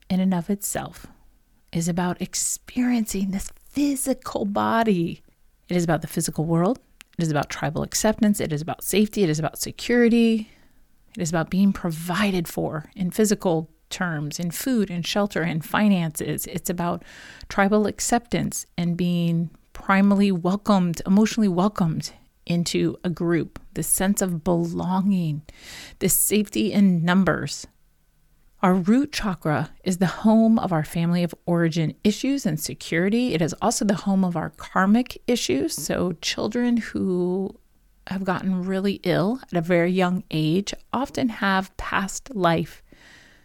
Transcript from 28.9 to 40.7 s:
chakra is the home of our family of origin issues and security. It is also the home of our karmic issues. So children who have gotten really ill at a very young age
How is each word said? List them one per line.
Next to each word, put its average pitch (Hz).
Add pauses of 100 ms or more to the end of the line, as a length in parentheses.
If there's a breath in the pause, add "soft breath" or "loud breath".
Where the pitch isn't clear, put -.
chakra 160 (140)
is 185
the 185
home 226
of 190
our 151
family 175
of 170 (100)
origin 165 (100)
issues 262
and 156
security. 202
It 165
is 151
also 240
the 208
home 190
of 175
our 160
karmic 208
issues. 269
So 180
children 240
who 190 (520)
have 190
gotten 185
really 190
ill 180
at -
a 170
very 175
young 185
age 156 (180)